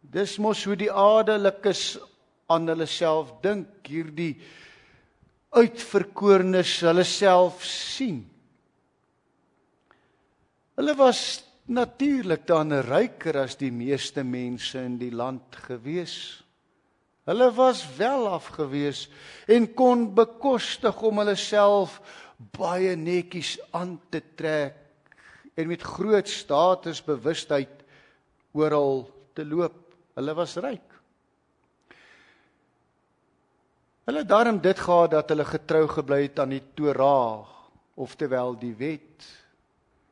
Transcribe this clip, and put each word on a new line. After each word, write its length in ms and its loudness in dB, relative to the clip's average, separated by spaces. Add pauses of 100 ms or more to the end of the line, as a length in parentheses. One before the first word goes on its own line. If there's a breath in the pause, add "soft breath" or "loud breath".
Dis 360 -6
mos 300 -2
hoe 80 -2
die 160 -4
adelikes 1040 2 (540)
aan 180 2
hulle 220 -2
self 500 -2
dink, 480 -6
hierdie 480 -6 (1160 loud breath)
uitverkorenes 1200 2 (100)
hulle 240 4
self 560 4
sien. 600 -8 (2500)
Hulle 220 -2
was 220 6 (500)
natuurlik 760 -2
dan 360 2
ryker 600 0
as 120 -8
die 160 -4
meeste 560 -4
mense 560 -8
in 160 -6
die 160 -8
land 480 -8
gewees. 800 -10 (840)
Hulle 260 4
was 320 2 (100)
welaf 560 -2
gewees 540 -4 (420 loud breath)
en 240 6
kon 400 4
bekostig 920 0
om 160 0
hulle 180 0
self 640 4 (480 loud breath)
baie 480 -2
netjies 600 -6 (200)
aan 220 -8 (100)
te 120 -6
trek 560 -6 (760 soft breath)
en 160 -4
met 160 -6
groot 420 0
statusbewustheid 1600 -2 (760 soft breath)
oral 480 0 (320)
te 80 -10
loop. 320 -4 (400)
Hulle 180 -6
was 220 -6
ryk. 300 -8 (3250 soft breath)
Hulle 160 -4
het 60 -10
daarom 300 4
dit 200 2
gehad 340 4
dat 160 0
hulle 160 0
getrou 420 0
gebly 380 0
het 160 -8
aan 140 -2
die 80 -10 (120)
Torah, 720 2 (500)
oftewel 640 -6
die 160 -10
wet. 520 -10 (840)